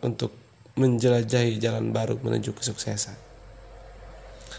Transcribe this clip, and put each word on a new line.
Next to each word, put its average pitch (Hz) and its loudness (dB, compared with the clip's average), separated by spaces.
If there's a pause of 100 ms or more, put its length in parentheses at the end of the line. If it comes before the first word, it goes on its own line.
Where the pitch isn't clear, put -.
untuk 120 -2 (400)
menjelajahi 120 4
jalan 113 0
baru 113 0
menuju 113 0
kesuksesan. - -4 (1400)